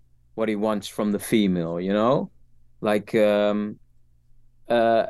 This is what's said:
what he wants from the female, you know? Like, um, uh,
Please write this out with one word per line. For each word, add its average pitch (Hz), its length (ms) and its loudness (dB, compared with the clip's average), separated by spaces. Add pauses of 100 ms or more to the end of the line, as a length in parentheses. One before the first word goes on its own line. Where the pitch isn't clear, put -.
(360)
what 110 140 -2
he 107 80 0
wants 107 320 -2
from 104 240 -4
the 101 60 -2
female, 87 600 0
you 95 140 -2
know? 127 360 0 (520)
Like, 107 340 -2
um, 104 640 0 (920)
uh, 117 400 2